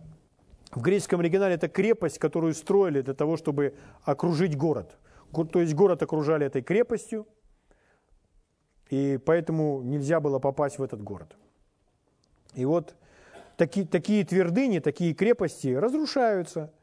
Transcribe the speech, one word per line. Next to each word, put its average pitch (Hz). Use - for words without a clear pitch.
в 123
греческом 180
оригинале 180
это 165
крепость, 196
которую 160
строили 180
для 131
того, 151
чтобы 147
окружить 160
город. 135
Го-, 160
то 175
есть 160
город 175
окружали 151
этой 135
крепостью, 220
и 139
поэтому 160
нельзя 143
было 143
попасть 139
в 135
этот 117
город. 95
И 127
вот 160
таки-, 196
такие 196
твердыни, 185
такие 160
крепости 190
разрушаются. 208